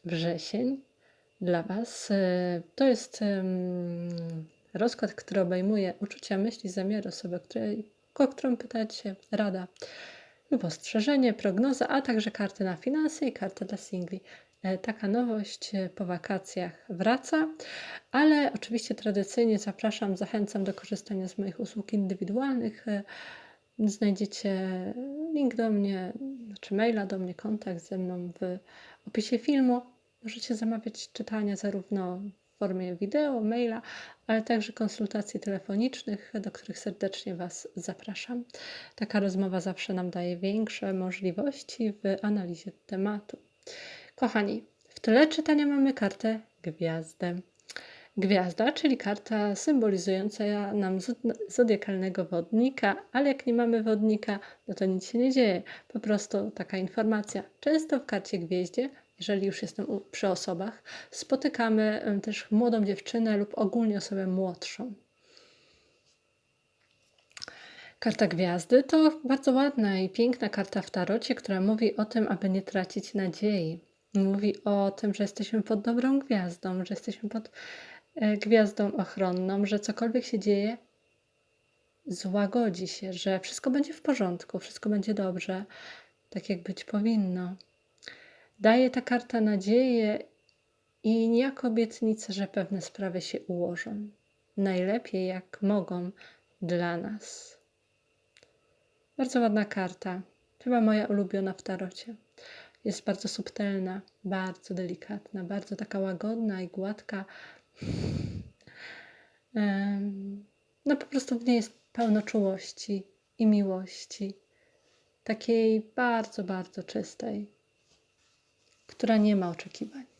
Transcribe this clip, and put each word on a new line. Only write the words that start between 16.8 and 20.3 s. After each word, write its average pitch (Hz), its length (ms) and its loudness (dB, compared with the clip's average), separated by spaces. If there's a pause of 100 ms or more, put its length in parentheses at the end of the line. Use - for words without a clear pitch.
wraca, 254 600 2 (640)
ale 294 420 6
oczywiście 220 400 -4
tradycyjnie 208 640 2
zapraszam, 208 580 -2
zachęcam 202 480 -2